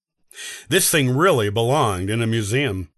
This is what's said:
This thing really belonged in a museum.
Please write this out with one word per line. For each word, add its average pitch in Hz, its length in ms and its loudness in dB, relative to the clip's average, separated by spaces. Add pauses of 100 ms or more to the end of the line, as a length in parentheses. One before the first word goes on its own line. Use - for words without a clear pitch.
(680)
This 180 200 2
thing 139 200 2
really 131 400 2
belonged 113 600 0
in 117 120 -2
a 117 60 0
museum. 110 720 -2